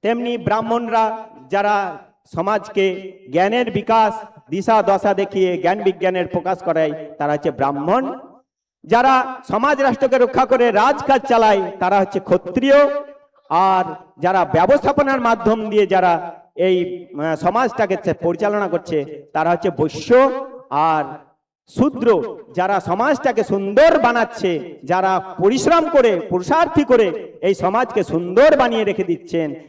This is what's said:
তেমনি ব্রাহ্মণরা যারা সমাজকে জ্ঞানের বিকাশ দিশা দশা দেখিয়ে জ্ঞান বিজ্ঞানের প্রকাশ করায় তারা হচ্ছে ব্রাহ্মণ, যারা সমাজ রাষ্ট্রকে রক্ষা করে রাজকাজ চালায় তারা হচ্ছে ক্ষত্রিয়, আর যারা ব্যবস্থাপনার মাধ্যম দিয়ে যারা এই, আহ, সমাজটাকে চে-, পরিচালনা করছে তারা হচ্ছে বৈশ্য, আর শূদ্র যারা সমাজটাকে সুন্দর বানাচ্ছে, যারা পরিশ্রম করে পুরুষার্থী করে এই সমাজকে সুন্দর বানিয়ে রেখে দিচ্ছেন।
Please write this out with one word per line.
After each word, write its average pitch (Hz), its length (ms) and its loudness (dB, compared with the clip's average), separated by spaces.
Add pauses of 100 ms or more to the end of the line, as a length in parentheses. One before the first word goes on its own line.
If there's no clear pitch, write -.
তেমনি 240 360 -2
ব্রাহ্মণরা 220 880 -2 (220)
যারা 202 480 -2 (360)
সমাজকে 190 760 -2 (180)
জ্ঞানের 208 400 0
বিকাশ 220 440 2 (360)
দিশা 196 320 2
দশা 196 320 0
দেখিয়ে 190 440 -2
জ্ঞান 185 240 -2
বিজ্ঞানের 185 460 -2
প্রকাশ 180 340 -4
করায় 160 300 0 (260)
তারা 147 140 -2
হচ্ছে 151 180 -2
ব্রাহ্মণ, 143 680 -2 (680)
যারা 254 640 2
সমাজ 262 320 0
রাষ্ট্রকে 262 380 0
রক্ষা 247 280 2
করে 240 240 2
রাজকাজ 269 560 2
চালায় 214 520 2
তারা 190 220 2
হচ্ছে 190 200 -2
ক্ষত্রিয়, 262 680 2 (600)
আর 185 360 2 (340)
যারা 180 260 0
ব্যবস্থাপনার 269 760 2
মাধ্যম 220 500 0
দিয়ে 208 160 2
যারা 175 480 0 (220)
এই, 180 500 0
আহ, 156 300 -4
সমাজটাকে 202 600 -2
চে-, 175 260 -4
পরিচালনা 202 460 -2
করছে 156 640 -6
তারা 160 180 0
হচ্ছে 175 200 -2
বৈশ্য, 165 600 2 (400)
আর 156 340 0 (640)
শূদ্র 226 680 0 (200)
যারা 185 240 0
সমাজটাকে 240 640 -2
সুন্দর 214 540 2
বানাচ্ছে, 214 880 -2
যারা 185 540 -2
পরিশ্রম 285 500 2
করে 240 320 2 (100)
পুরুষার্থী 294 540 0
করে 226 580 0
এই 190 120 2
সমাজকে 214 500 -2
সুন্দর 185 520 4
বানিয়ে 233 280 0
রেখে 196 200 -2
দিচ্ছেন। 165 500 -4 (140)